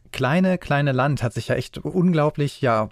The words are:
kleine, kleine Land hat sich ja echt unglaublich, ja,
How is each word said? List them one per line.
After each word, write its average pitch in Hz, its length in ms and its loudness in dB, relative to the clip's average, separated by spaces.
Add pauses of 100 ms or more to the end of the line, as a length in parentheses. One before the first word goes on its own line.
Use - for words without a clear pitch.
(140)
kleine, 180 460 2
kleine 143 320 0
Land 131 320 0
hat 120 100 -2
sich - 140 -8
ja 127 80 0
echt - 240 -8
unglaublich, 151 840 0
ja, 110 300 2